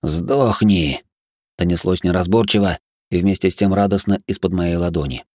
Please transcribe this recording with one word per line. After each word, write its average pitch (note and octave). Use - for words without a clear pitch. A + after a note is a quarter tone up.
«Сдохни!» — F#2
донеслось F2
неразборчиво F#2
и F2+
вместе F#2+
с -
тем G2
радостно G2+
из-под F#2+
моей F2
ладони. E2